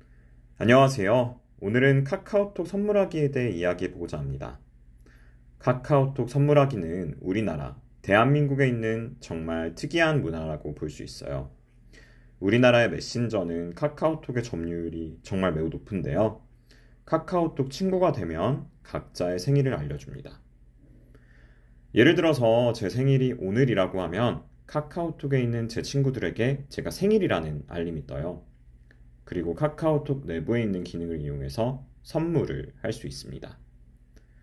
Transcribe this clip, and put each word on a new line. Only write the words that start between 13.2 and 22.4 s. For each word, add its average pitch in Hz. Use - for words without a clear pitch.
카카오톡의 151
점유율이 82
정말 92
매우 78
높은데요. 90
카카오톡 160
친구가 185
되면 90
각자의 90
생일을 139
알려줍니다. -
예를 139
들어서 123